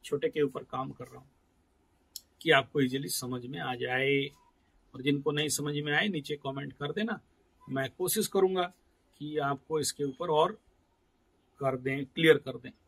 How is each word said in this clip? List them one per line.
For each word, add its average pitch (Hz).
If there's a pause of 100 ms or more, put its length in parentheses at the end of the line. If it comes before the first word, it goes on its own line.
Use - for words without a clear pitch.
छोटे 147
के 147
ऊपर 135
काम 131
कर -
रहा -
हूँ - (1080)
कि 160
आपको 143
easily 135
समझ 123
में 143
आ 131
जाए। 135 (640)
और 131
जिनको 143
नहीं 147
समझ 147
में 147
आए 180
नीचे 147
comment 139
कर 143
देना, 214 (500)
मैं 135
कोशिश 185
करूंगा 185 (560)
कि 151
आपको 139
इसके 143
ऊपर 143
और 160 (1080)
कर 131
दें, 135
clear 160
कर 127
दें। - (160)